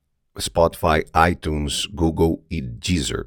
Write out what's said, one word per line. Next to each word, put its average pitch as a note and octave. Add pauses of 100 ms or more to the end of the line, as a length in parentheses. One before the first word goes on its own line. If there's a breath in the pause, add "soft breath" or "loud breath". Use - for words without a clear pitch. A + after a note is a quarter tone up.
(400)
Spotify, E2 (260)
iTunes, D2+
Google E2
e E2
Deezer, C2+